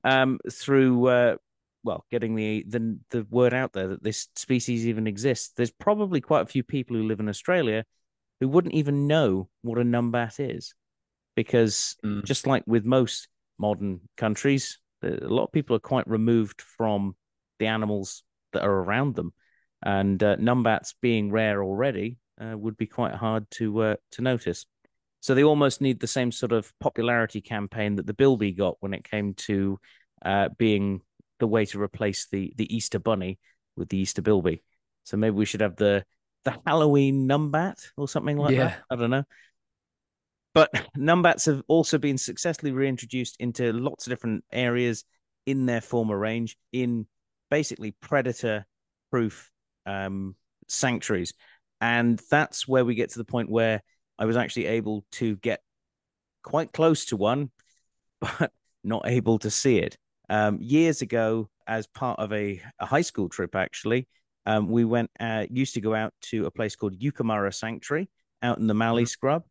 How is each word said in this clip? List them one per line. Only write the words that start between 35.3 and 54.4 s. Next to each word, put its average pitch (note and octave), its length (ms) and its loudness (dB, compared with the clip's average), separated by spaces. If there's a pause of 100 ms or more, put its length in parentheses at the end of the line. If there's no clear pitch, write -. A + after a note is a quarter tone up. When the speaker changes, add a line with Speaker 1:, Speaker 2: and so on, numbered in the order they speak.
Speaker 1:
we G#2 100 2
should G#2 160 -6
have G2 140 -2
the, G2+ 280 2 (400)
the B2+ 200 -2
Halloween C#3 640 4
numbat D3+ 560 0 (120)
or C#3+ 120 -4
something D3 300 -2
like C#3+ 160 2
Speaker 2:
Yeah. B2+ 140 2
Speaker 1:
that. - 200 -8
I B2+ 80 -2
don't A#2+ 140 0
know. C3+ 140 2 (1300)
But D#3 180 8
<laughs> - 240 -6
numbats E3 500 4
have C#3 200 0
also D#3+ 320 4
been C3+ 200 0
successfully - 540 -4
reintroduced B2+ 680 -4
into A#2+ 320 -2
lots B2 340 -4
of A#2+ 40 -10
different A#2 420 -4
areas A#2+ 520 0 (400)
in C3+ 220 -2
their A#2 140 0
former A2 360 -2
range A2 400 -4 (160)
in A#2+ 340 -4 (440)
basically C#3+ 500 -2
predator-proof, A#2+ 1500 -4 (360)
um, G2 480 -6 (340)
sanctuaries. G#2+ 640 -2 (480)
And A#2 400 2 (100)
that's - 360 0
where C3 180 4
we A#2+ 100 0
get A2 160 -2
to - 80 -12
the A2 60 -8
point A#2 260 -4
where A2 320 2 (360)
I A2 60 -2
was A2+ 120 0
actually A#2 300 -2